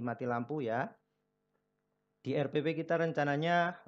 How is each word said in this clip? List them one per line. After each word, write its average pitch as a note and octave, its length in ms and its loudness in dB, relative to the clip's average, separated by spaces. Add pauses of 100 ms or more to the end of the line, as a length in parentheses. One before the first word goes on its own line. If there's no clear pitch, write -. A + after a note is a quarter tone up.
mati A#2+ 240 -4
lampu, A#2+ 320 -2
ya, A#2 240 0 (1400)
di C3+ 160 -2
R C#3+ 160 2
P D3+ 80 2
P D#3 160 0
kita D#3+ 240 0
rencananya, E3 720 2 (140)